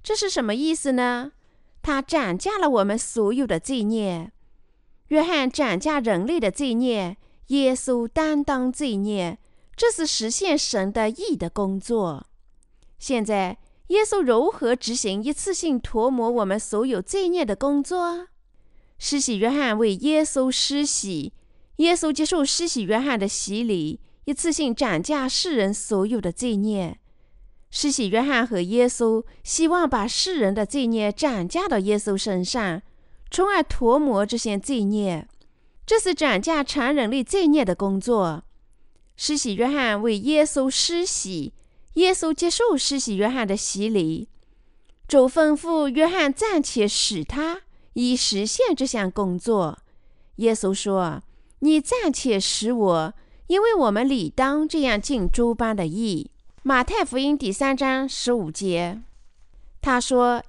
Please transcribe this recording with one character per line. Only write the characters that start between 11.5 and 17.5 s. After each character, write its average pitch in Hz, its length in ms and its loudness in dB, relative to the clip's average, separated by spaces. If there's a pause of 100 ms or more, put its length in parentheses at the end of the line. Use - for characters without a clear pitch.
作。 190 480 -2 (720)
现 233 260 -2
在， 196 320 -2 (320)
耶 403 140 4
稣 403 200 2
如 247 280 4
何 247 240 0
执 240 200 -4
行 202 280 -2
一 277 100 -2
次 381 200 -4
性 311 260 -2
涂 226 320 0
抹 240 200 0
我 233 140 0
们 190 140 0
所 220 280 -2
有 214 160 -2
罪 381 260 -2
孽 339 160 0
的 214 100 -2